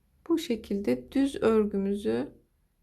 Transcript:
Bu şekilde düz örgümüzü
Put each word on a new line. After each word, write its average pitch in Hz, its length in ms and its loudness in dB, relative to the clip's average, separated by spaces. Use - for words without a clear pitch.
Bu 330 100 4
şekilde 220 720 -2
düz 269 300 2
örgümüzü 214 920 0